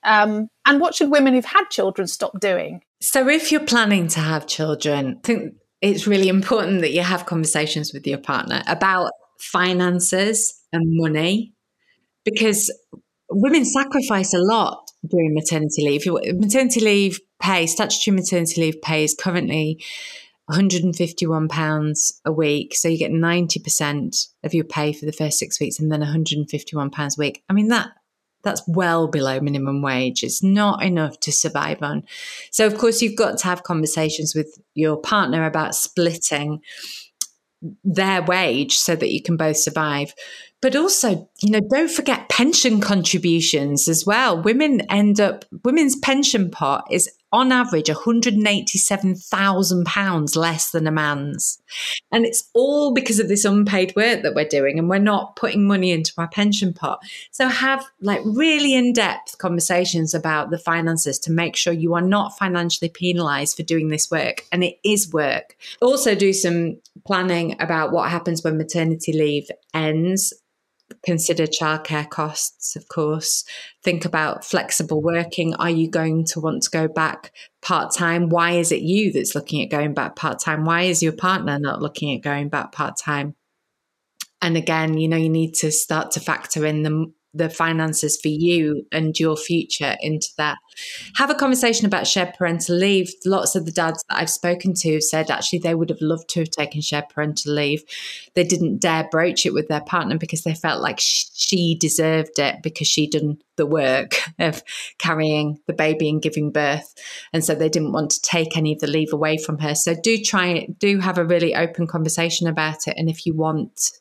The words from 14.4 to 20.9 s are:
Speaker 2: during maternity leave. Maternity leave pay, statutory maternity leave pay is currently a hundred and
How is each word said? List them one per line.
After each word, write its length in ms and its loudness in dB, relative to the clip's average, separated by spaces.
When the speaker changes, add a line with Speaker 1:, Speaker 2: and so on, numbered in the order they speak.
Speaker 2:
during 240 2
maternity 500 -2
leave. 220 0
Maternity 420 2
leave 380 2
pay, 260 2
statutory 480 0
maternity 460 0
leave 220 0
pay 220 2
is 140 -2
currently 640 -2
a 60 -4
hundred 300 2
and 100 2